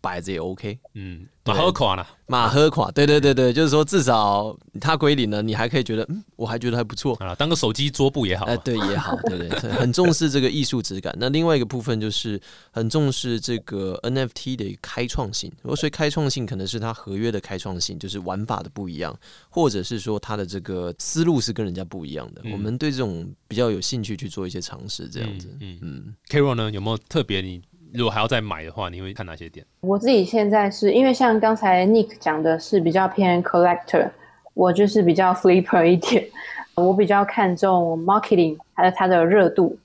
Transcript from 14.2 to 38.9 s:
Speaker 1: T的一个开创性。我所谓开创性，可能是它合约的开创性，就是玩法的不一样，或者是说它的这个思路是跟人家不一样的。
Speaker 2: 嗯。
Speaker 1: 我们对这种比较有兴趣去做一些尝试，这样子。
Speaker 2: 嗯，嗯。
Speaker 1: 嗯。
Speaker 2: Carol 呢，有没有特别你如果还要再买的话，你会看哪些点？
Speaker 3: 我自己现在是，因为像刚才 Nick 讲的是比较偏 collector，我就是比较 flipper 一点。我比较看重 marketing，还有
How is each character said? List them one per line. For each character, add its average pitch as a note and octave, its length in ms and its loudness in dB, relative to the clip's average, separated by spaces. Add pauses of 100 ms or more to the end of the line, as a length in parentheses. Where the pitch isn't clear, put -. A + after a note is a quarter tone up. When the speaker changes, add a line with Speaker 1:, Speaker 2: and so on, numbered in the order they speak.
Speaker 1:
T C3 220 -8
的 A2 100 -6
一 G2 60 -8
个 - 100 -14
开 - 240 -6
创 A#2+ 260 -6
性。 - 200 -8 (100)
我 B2+ 140 -4
所 D#3 100 -4
谓 D3 60 -2
开 D3+ 180 -2
创 D3+ 180 -2
性， C3 180 -4
可 G2+ 100 -8
能 F#2+ 100 -6
是 G#2+ 140 -6
它 A2+ 120 -4
合 G2 240 -12
约 A2+ 160 -2
的 G#2 80 -4
开 - 160 -10
创 F#2 240 -8
性， E2+ 200 -6
就 F#2+ 100 -10
是 F#2+ 100 -8
玩 F#2 280 -6
法 A2 160 -4
的 - 100 -14
不 G2 160 -8
一 D#2 80 -10
样， D#2+ 180 -8 (340)
或 D#3+ 200 0
者 G2 140 -4
是 A2+ 160 -6
说 G#2+ 180 -4
它 G#2+ 180 -8
的 G2+ 80 -6
这 F#2 180 -8
个 F2 360 -6
思 - 260 -2
路 E3 160 2
是 A2+ 140 -4
跟 A2 100 -4
人 F2+ 120 -6
家 F#2 80 -8
不 E2+ 200 -12
一 C#2+ 100 -12
样 C2+ 200 -10
的。 - 120 -20
Speaker 2:
嗯。 G#2+ 80 -8
Speaker 1:
我 G2 40 -8
们 G#2+ 200 -4
对 D3+ 120 -2
这 C3+ 80 -4
种 F2+ 340 -6 (160)
比 G#2 80 -10
较 A#2+ 140 2
有 F#2+ 100 -2
兴 A#2+ 220 -4
趣 G2+ 160 -8
去 G2 100 -10
做 F#2 200 -8
一 - 20 -8
些 F2 100 -8
尝 - 200 -12 (100)
试， - 180 -10
这 B2 120 -12
样 G#2 200 -8
子。 F#2 100 -16 (100)
Speaker 2:
嗯， F#2 220 -16
嗯。 D#2+ 260 -12
Speaker 1:
嗯。 G#2 80 -16 (120)
Speaker 2:
Carol C#3+ 280 2
呢， A2 160 -2
有 G2+ 100 -6
没 G#2+ 80 -4
有 A2 80 -2 (120)
特 D3 140 -2
别 F#2+ 180 -4
你 F2+ 200 -10 (320)
如 A#2+ 100 -4
果 A2 60 0
还 G#2+ 100 -2
要 A2 80 0
再 A#2+ 140 0
买 E2 220 -8
的 E2 80 -12
话， F#2 180 -6
你 F2 140 -12
会 F#2+ 100 -10
看 A2 100 -12
哪 E2 120 -12
些 E2 120 -16
点？ - 160 -20 (180)
Speaker 3:
我 G3 180 0
自 A#3 100 2
己 G#3 160 6
现 G#3 240 0
在 G3+ 220 2
是， G3+ 200 2
因 C4 140 6
为 B3+ 80 4
像 A#3 260 4
刚 A3 160 2
才 F#3 300 4
Nick A3 240 4 (100)
讲 D#3 220 -2
的 D#3+ 180 2
是 G3+ 200 0
比 E3 120 2
较 F#3+ 160 2
偏 F3+ 360 2
collector， F3 680 2 (460)
我 F3+ 180 4
就 G3+ 140 4
是 G#3 160 4
比 E3+ 100 6
较 F#3 180 4
flipper F3+ 540 4
一 F3 120 8
点。 - 280 2 (480)
我 F3+ 180 4
比 G3 140 4
较 G3+ 180 4
看 G3 320 0
重 E3+ 480 2
marketing， F3 540 4 (160)
还 F3+ 140 4
有 F#3 80 4